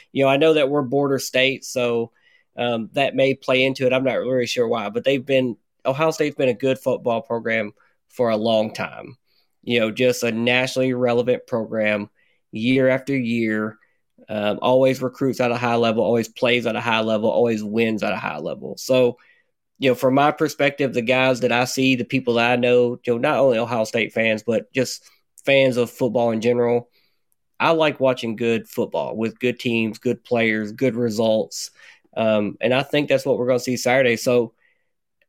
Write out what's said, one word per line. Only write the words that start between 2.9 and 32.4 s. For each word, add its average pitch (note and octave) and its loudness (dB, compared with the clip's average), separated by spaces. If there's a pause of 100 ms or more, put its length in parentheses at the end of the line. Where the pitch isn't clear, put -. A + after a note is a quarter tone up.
that C#3 0
may C3+ 2
play C3 0
into C3+ 0
it. B2 2
I'm C3 2
not B2 0
really A#2+ -2
sure A#2 -2
why, A2 -2
but A2+ -6
they've C3+ 0
been, C3 0 (300)
Ohio D3 0
State's D3+ -4
been C3+ 0
a A#2+ 0
good C3 -2
football B2 -2
program A2+ -4 (360)
for A#2+ -2
a A2 0
long A2 0
time. - -10 (480)
You A#2+ 0
know, A2 0
just B2 0
a A#2 0
nationally B2+ 0
relevant A#2+ 0
program G#2+ -2 (420)
year C3 2
after C3 -2
year, A2+ -2 (500)
um, G#2 -2
always C3 2
recruits B2+ -4
at B2 2
a A#2+ -2
high A#2+ 0
level, A2+ 2
always A2+ 0
plays A#2+ 0
at A2 -2
a A2+ -4
high A#2 0
level, A2 0
always A2+ 0
wins A2 0
at G#2+ -2
a F#2+ -4
high D2+ -6
level. D2 -10
So, B2+ 2 (600)
you C3 2
know, B2 2
from C3 0
my C#3+ 4
perspective, C#3+ -2
the A#2+ -2
guys B2+ 2
that B2 2
I B2 2
see, C3 0
the A#2+ -4
people B2+ -2
that A#2 2
I B2 2
know, B2 2
you A#2+ 0
know, A#2 -2
not C3+ 0
only B2+ 4
Ohio A#2 -2
State A2 -4
fans, A2 0
but A2 -4
just - -4 (400)
fans C3+ 4
of A#2+ 0
football A#2 -2
in A2+ -2
general, A#2+ 0 (680)
I D3+ 2
like D#3 0
watching B2 0
good A2+ -2
football E2 -4
with A2 -6
good B2 -2
teams, A2+ -2
good A#2+ -4
players, A2 0
good A#2 -2
results. A2+ -2 (440)
Um, G#2+ 0